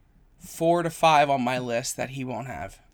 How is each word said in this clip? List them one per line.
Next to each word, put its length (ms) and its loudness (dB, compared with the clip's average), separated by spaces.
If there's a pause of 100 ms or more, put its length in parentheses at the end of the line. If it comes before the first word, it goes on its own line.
(380)
four 460 0
to 60 -2
five 400 4
on 120 0
my 160 0
list 380 -4
that 140 -6
he 120 -10
won't 240 -8
have. 320 -12 (160)